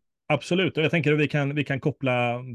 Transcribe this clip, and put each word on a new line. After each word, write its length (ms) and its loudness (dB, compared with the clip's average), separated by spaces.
absolut, 500 0
och 80 0
jag 60 2
tänker 220 2
att 60 4
vi 100 2
kan, 260 0
vi 100 -2
kan 160 -4
koppla 640 0